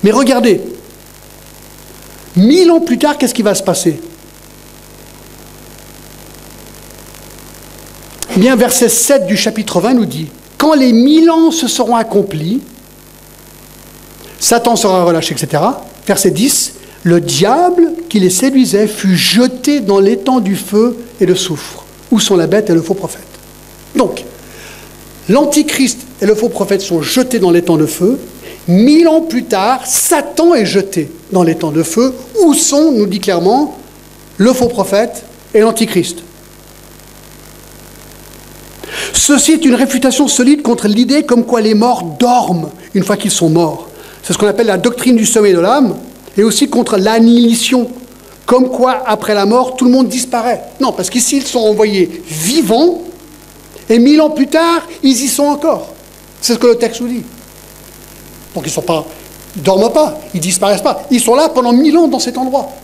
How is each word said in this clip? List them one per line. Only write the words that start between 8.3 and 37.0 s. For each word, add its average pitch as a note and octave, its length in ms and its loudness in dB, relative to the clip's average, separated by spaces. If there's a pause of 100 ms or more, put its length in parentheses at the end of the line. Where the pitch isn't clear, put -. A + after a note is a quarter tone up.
Eh - 20 4
bien, B3 180 4
verset A#3+ 340 2
sept C#4 360 0
du G#3 120 -2
chapitre G#3+ 420 -4
vingt A#3 140 0
nous A#3 100 2
dit, « D3+ 220 -8 (320)
Quand D#4 160 2
les C4 180 4
mille D4+ 380 4
ans E4 200 4
se D#4+ 160 -4
seront A#3 300 -2
accomplis, G#3 640 -2 (1800)
Satan A#3 380 0
sera F#3 280 0
relâché, E3 300 0
et - 40 -10
cetera. » D#3 440 -2 (240)
Verset F#3 260 0
dix, « G#3 420 -2 (300)
Le E3+ 180 2
diable D4+ 680 2 (180)
qui G#3+ 100 0
les F#3 80 4
séduisait G#3+ 580 0
fut G3 300 -2
jeté B3+ 640 0
dans G3 200 2
l'étang A#3+ 400 0
du F#3+ 160 -2
feu A3+ 420 -2 (240)
et - 20 4
de F3+ 100 2
soufre, - 520 -8 (240)
où A3 100 2
sont G3 160 0
la E3 100 0
bête G#3 220 0
et F3 60 2
le E3 80 2
faux - 100 -4
prophète. » - 300 -8 (760)
Donc, - 300 -4 (1040)
l'Antichrist C#4+ 680 0 (200)
et G3 60 -2
le G#3+ 80 4
faux A3 140 -2
prophète G3 320 -2
sont E3+ 220 -4
jetés B3+ 360 -2
dans F#3 120 2
l'étang E3+ 260 2
de D3+ 100 0
feu. G#3 320 -2 (500)
Mille C#4+ 400 4
ans D#4+ 120 4
plus D#4+ 240 -6
tard, A3+ 420 -2
Satan D#4+ 680 0
est A3 120 0
jeté F#3 440 -4 (200)
dans F#3 120 2
l'étang E3 280 -2
de D#3 120 -2
feu, B3+ 320 -2 (280)
où D#4 120 6
sont, D4 380 2
nous G#3 140 0
dit F#3 140 -4
clairement, G3 560 0 (600)
le A3+ 160 2
faux B3 160 0
prophète G#3+ 560 -4 (300)
et G#3+ 60 4
l'Antichrist. A3 580 -2 (3000)